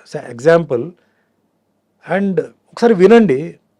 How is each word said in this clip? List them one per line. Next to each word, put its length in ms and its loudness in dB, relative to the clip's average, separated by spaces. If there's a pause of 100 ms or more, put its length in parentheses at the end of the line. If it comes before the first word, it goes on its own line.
(280)
ఎగ్జాంపుల్ 640 0 (1300)
and 240 -4
ఒకసారి 540 -2
వినండి, 600 2 (260)